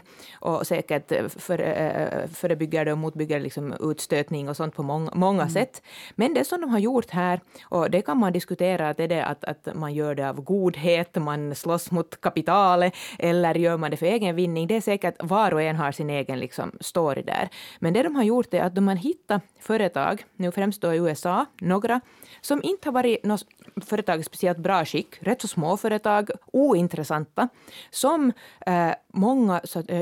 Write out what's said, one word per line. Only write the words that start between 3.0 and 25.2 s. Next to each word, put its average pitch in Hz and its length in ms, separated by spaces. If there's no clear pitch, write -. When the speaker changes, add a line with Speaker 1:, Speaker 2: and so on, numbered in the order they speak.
Speaker 1:
liksom 143 400
utstötning 147 720
och 143 80
sånt 156 180
på 156 80
mång-, 151 300
många 185 280
Speaker 2:
Mm. 165 120
Speaker 1:
sätt. 202 280
Men 262 180
det 262 120
som 359 160
de 311 80
har 226 100
gjort 233 300
här, 180 300
och - 280
det 180 100
kan 285 160
man 196 160
diskutera, 175 560
att 151 100
är 165 80
det 165 180
att, - 180
att - 320
man 151 180
gör 147 220
det 139 140
av 135 120
godhet, 175 540
man 147 400
slåss 170 360
mot 170 300
kapitalet, 180 720
eller 170 360
gör 170 220
man 156 140
det 156 60
för 160 80
egen 190 300
vinning? 170 320
Det 214 80
är 226 60
säkert 196 380
var 185 340
och 156 80
en 160 140
har 147 160
sin 147 180
egen 135 300
liksom 127 400
story 147 420
där. - 280
Men 165 140
det 233 100
de 311 120
har 262 80
gjort 233 300
är 170 80
att 175 140
de 196 120
har 190 80
hittat 202 460
företag, 190 680
nu 180 160
främst 196 300
då 170 120
i 160 40
U 170 120
S 151 160
A, 196 200
några, 202 400
som 285 220
inte 370 240
har 269 60
varit 247 300
något 208 220
företag 202 340
i 160 40
speciellt 175 340
bra 170 280
skick, - 340
rätt 226 220